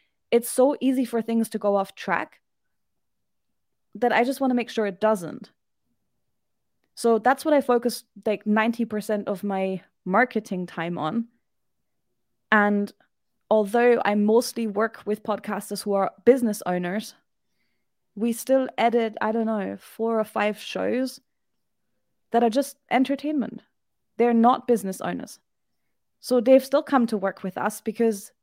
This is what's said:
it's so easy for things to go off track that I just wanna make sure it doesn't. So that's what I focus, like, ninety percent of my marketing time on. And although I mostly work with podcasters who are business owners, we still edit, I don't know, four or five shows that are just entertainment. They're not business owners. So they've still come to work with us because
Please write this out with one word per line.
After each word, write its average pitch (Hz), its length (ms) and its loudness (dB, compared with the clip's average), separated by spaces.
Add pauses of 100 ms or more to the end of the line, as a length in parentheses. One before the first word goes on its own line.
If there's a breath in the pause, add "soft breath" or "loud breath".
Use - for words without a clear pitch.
(320 soft breath)
it's 233 180 2
so 269 300 4
easy 262 240 0
for 226 180 -2
things 226 280 -2
to 208 100 -6
go 202 160 2
off 196 180 -2
track - 460 -4 (1500)
that 240 180 0
I 240 120 2
just 262 160 -4
wanna 262 140 2
make 233 140 -2
sure 220 160 -4
it 190 160 -6
doesn't. 214 520 -2 (1400)
So 226 240 2
that's 262 240 0
what 311 100 2
I 277 60 4
focus, 240 420 0 (240)
like, 208 180 -2
ninety 220 400 0
percent 214 440 -6
of 196 160 -6
my 190 360 -4 (240)
marketing 196 640 -2
time 170 320 -8
on. 220 300 -4 (1200)
And 208 420 2 (560)
although 226 560 4
I 208 120 2
mostly 220 500 2
work 214 380 -4
with 214 180 -6
podcasters 202 600 -6
who 202 100 -4
are 196 200 0 (120)
business 240 420 4
owners, 180 480 -4 (1040)
we 233 160 -2
still 262 360 0 (100)
edit, 226 420 0
I 214 120 -2
don't 226 140 -2
know, 202 340 -4
four 226 400 -4
or 214 40 -2
five 214 320 -2
shows 220 640 -4 (1120)
that 233 140 2
are 226 60 2
just 262 260 -2 (120)
entertainment. 269 760 -2 (560)
They're 240 140 4
not 233 360 4
business 196 320 0
owners. - 400 -8 (800)
So 247 200 0
they've 262 240 8
still 294 200 0
come 254 240 2
to 220 80 -2
work 190 260 -6
with 185 160 -8
us 214 220 -4
because 220 500 -2 (120)